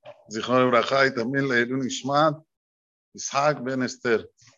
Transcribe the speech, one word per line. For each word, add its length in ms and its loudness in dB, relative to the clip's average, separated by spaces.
Zichron 320 0
Lebraja, 440 4
y 60 -2
también 380 -2
el 260 0
Nishmat, 640 0
Isaac 480 -2
Ben 220 -4
Esther. 420 -2